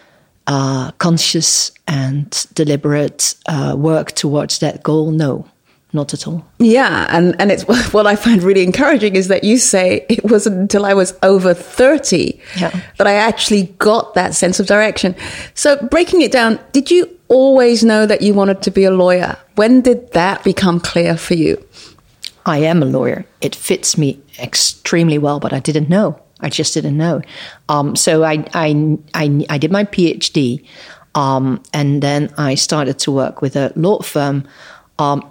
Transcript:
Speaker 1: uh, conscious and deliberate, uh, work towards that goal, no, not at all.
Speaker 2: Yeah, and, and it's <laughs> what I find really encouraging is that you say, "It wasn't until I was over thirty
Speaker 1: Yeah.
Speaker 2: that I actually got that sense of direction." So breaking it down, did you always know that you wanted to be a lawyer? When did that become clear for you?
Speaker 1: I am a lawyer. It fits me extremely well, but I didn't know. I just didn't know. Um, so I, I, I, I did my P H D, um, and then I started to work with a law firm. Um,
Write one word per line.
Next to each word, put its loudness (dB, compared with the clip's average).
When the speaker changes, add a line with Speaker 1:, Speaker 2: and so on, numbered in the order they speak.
Speaker 1:
uh, -2
conscious -2
and -4
deliberate, -2
uh, -4
work -2
towards -4
that -4
goal, 0
no, -2
not -6
at -12
all. -8
Speaker 2:
Yeah, 2
and, 2
and 2
it's -2
<laughs> -2
what 4
I 4
find 2
really 2
encouraging 0
is 0
that 0
you 2
say, 0
"It 0
wasn't 2
until 0
I 2
was 0
over 4
thirty 0
Speaker 1:
Yeah. -4
Speaker 2:
that 0
I 2
actually 0
got 0
that 0
sense 0
of 0
direction." 0
So 2
breaking 2
it 2
down, 2
did 0
you 4
always 6
know 4
that 0
you 2
wanted 2
to -2
be 2
a 4
lawyer? 2
When 6
did 0
that 0
become 0
clear -2
for -4
you? 0
Speaker 1:
I 0
am 2
a 2
lawyer. -2
It -6
fits -4
me -2
extremely -2
well, -2
but -6
I -4
didn't -2
know. 0
I -8
just -4
didn't -4
know. -2
Um, -2
so 2
I, -2
I, 0
I, -2
I -2
did -2
my 0
P 0
H -6
D, -2
um, -2
and -2
then -2
I -2
started -4
to -4
work -4
with -4
a -2
law 0
firm. -4
Um, -2